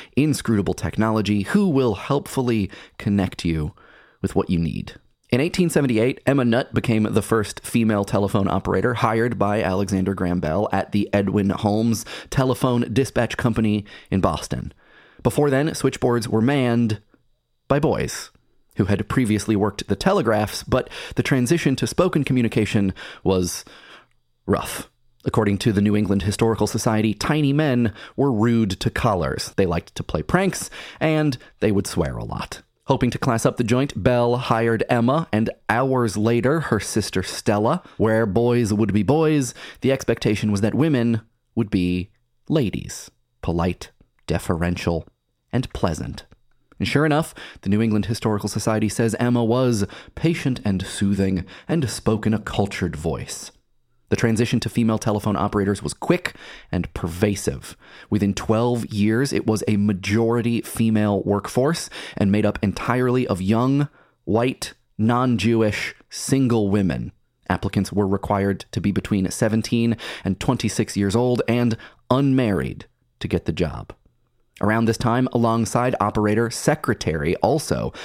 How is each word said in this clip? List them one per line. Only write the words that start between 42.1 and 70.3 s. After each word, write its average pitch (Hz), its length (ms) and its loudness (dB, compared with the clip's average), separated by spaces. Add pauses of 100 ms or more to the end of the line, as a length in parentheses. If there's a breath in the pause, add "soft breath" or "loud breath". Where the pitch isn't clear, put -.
ladies, - 600 -4 (320)
polite, 85 500 -2 (360)
deferential, 85 800 -2 (460)
and 127 180 -2
pleasant. - 540 -4 (540)
And 98 80 -2
sure 147 180 2
enough, 156 280 0 (280 loud breath)
the - 80 -4
New 104 120 2
England 107 260 0
Historical 107 420 -2
Society 110 400 0
says 113 300 0
Emma 120 240 2
was 117 420 2 (300 loud breath)
patient 160 500 -2
and 95 200 0
soothing, 95 600 0 (240 loud breath)
and 143 200 0
spoke 110 360 -2
in 113 80 2
a 107 60 -2
cultured 95 580 -4
voice. - 540 -8 (600)
The 107 60 2
transition 117 420 2
to 107 100 -4
female 110 280 2
telephone 104 400 0
operators 101 440 0
was 76 120 -6
quick - 420 -2 (340 loud breath)
and 87 240 -4
pervasive. 90 840 -4 (320 loud breath)
Within 101 240 2
twelve 117 540 0
years, 110 440 2
it - 160 -2
was 107 220 0
a 104 80 2
majority 110 840 0
female 107 640 0
workforce 123 640 0 (280 loud breath)
and 104 120 2
made 104 160 2
up 104 160 0
entirely 123 640 0
of 92 160 -2
young, 127 460 2 (380 soft breath)
white, 117 480 -2 (240)
non-Jewish, 113 1000 2 (140)
single 120 600 0
women. 87 440 0 (360)
Applicants 98 440 -2
were 101 120 2
required 98 640 0
to 104 100 -4
be 101 100 2
between 95 400 -2
seventeen 113 640 0 (300 loud breath)
and 95 160 -2